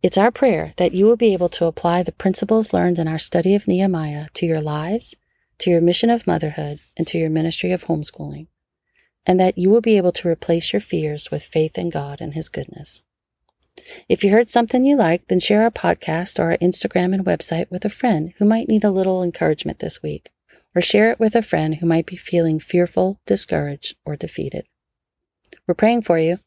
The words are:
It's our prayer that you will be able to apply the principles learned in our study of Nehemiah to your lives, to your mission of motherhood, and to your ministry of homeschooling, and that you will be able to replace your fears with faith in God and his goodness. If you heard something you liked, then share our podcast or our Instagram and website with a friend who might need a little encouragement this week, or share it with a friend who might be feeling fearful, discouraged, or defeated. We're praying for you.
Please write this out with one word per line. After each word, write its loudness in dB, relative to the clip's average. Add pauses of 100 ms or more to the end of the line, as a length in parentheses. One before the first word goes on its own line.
It's 0
our 4
prayer 0
that 0
you 2
will 4
be 2
able 0
to -2
apply -2
the -4
principles 0
learned 2
in -2
our -4
study 0
of 0
Nehemiah -2
to -4
your 0
lives, -4 (440)
to 0
your 4
mission 2
of 0
motherhood, -4 (180)
and -2
to -4
your 0
ministry -2
of -4
homeschooling, -6 (760)
and 2
that 2
you 2
will 6
be 4
able 2
to -4
replace 0
your 0
fears -6
with -6
faith -2
in -4
God -8
and -10
his -6
goodness. -12 (1040)
If 2
you 4
heard 4
something 2
you 4
liked, 2
then 2
share 4
our 4
podcast -2
or 2
our 2
Instagram 0
and -2
website -2
with -8
a 0
friend -2
who 2
might 2
need 2
a 2
little 0
encouragement -2
this -8
week, -10 (440)
or 4
share 4
it -4
with 2
a 4
friend 0
who -6
might 2
be -14
feeling 0
fearful, 0
discouraged, -2 (100)
or -6
defeated. -8 (1000)
We're 0
praying 2
for 0
you. 0